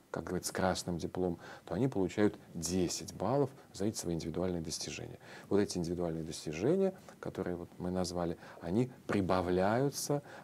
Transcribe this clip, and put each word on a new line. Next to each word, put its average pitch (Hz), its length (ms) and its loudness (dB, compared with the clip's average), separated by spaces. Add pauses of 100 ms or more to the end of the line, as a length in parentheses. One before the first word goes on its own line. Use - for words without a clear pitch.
как - 140 -2
говорится, 87 280 -4
с - 20 -6
красным 92 440 2
дипломом, 90 420 0 (260)
то - 100 -6
они 127 140 2
получают 104 500 2 (140)
десять 85 600 0
баллов 131 360 2 (240)
за - 120 -4
эти 107 120 -2
свои 87 180 0
индивидуальные 85 460 0
достижения. - 580 -6 (300)
Вот 98 100 6
эти 98 180 2
индивидуальные 85 460 0
достижения, 120 720 2 (260)
которые 90 380 -2
вот 87 100 -8 (120)
мы 90 120 0
назвали, 87 460 0 (240)
они 107 280 2 (180)
прибавляются 98 1120 2 (220)